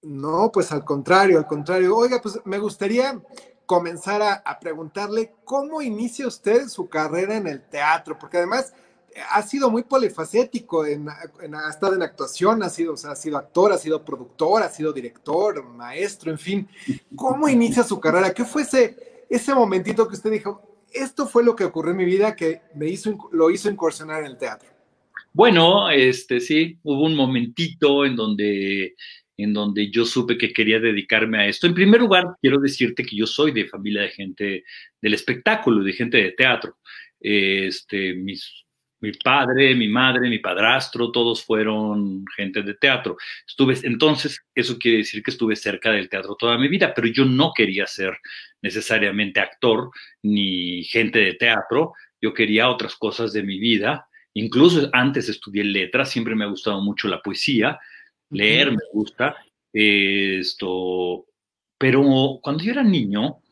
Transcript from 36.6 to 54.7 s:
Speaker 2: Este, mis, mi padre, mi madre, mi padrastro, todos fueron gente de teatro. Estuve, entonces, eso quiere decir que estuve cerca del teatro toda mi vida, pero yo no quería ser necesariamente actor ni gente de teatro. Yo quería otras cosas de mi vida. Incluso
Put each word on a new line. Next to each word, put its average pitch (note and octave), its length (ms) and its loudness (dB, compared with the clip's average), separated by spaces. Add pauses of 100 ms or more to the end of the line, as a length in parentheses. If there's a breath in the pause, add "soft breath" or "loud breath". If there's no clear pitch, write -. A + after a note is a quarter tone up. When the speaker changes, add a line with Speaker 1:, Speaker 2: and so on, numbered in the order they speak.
Speaker 2:
Este, G2 920 -2
mis, F#2 540 -12 (340)
mi G#2 120 -6
padre, C3 640 4
mi A2+ 140 2
madre, B2 400 2
mi A2 100 -2
padrastro, A#2 720 0
todos A#2 320 0
fueron G#2+ 840 -2 (100)
gente G2+ 260 -4
de G2+ 120 -6
teatro. B2+ 420 0 (320 loud breath)
Estuve, C3 360 2
entonces, C#3 540 0 (160)
eso A#2+ 240 -2
quiere A#2 200 2
decir G#2+ 240 -4
que - 80 -4
estuve A2 260 -2
cerca G#2 360 -4
del G2 180 -2
teatro G2 280 -8
toda A#2 200 0
mi C3+ 100 0
vida, - 240 2
pero A#2 160 0
yo C3+ 160 4
no C3+ 320 2
quería G2 300 0
ser F#2+ 320 -6 (420 loud breath)
necesariamente G2+ 800 -2
actor A#2+ 500 0 (320 loud breath)
ni F#2 600 -2
gente A2+ 360 0
de F#2+ 140 2
teatro. A#2 600 0 (260 loud breath)
Yo G#2+ 140 -2
quería A2 340 2
otras G#2 280 -4
cosas G#2+ 360 -4
de G#2 100 -2
mi G2 160 -6
vida. A2+ 480 0 (280 soft breath)
Incluso C3+ 600 4